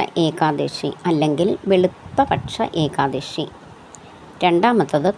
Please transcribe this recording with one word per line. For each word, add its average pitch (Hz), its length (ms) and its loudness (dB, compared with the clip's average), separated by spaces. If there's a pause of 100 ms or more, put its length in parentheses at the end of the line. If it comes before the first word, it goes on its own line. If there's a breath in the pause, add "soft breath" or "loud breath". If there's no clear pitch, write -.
(260)
ഏകാദശി 147 640 -2 (180)
അല്ലെങ്കിൽ 160 400 2 (240)
വെളുത്തപക്ഷ - 840 0 (280)
ഏകാദശി, 139 600 -4 (1000 loud breath)
രണ്ടാമത്തത് 175 720 2